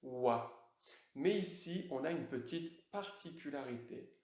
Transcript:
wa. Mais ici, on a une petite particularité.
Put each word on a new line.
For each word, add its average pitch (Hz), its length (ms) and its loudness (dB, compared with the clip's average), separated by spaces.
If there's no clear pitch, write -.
wa. 123 720 2
Mais 180 220 6
ici, 180 540 -2
on 135 120 0
a 165 80 2
une 143 160 0
petite 165 640 -4
particularité. 143 1200 -6